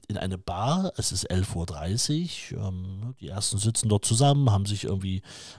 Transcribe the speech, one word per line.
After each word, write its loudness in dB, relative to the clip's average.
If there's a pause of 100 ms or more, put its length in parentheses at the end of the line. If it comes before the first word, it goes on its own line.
in -4
eine -4
Bar. 0
Es -2
ist -2
elf 0
Uhr -2
dreißig. -2
Ähm, -6
die -12
ersten -2
sitzen 2
dort 4
zusammen, 6
haben 4
sich -2
irgendwie -2 (360)